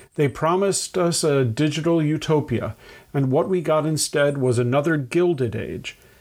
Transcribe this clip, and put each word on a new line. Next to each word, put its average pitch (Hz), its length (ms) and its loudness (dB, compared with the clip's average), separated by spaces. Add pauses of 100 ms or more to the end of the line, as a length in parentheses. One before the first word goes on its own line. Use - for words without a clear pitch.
(160)
They 147 120 2
promised 185 680 -2
us 170 260 0
a 139 220 2
digital 151 560 0
utopia, 147 760 -2 (380)
and 135 180 0
what 156 160 2
we 185 140 0
got 156 240 2
instead 143 520 0
was 127 220 2
another 143 380 2
Gilded 139 580 0
Age, 87 420 -8 (240)